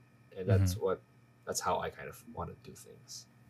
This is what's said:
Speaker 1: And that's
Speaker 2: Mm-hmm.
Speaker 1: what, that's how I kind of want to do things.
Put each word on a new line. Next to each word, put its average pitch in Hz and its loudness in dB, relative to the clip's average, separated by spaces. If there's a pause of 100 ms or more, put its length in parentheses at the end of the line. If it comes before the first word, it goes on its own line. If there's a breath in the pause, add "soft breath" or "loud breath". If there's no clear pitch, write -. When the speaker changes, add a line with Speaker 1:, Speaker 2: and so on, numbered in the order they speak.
(380)
Speaker 1:
And 92 -2
that's 95 6
Speaker 2:
Mm-hmm. - -6
Speaker 1:
what, 92 2 (440)
that's - -2
how 90 2
I - -2
kind - -10
of - -14 (100)
want - -4
to - -14 (140)
do - -14
things. - -16 (240)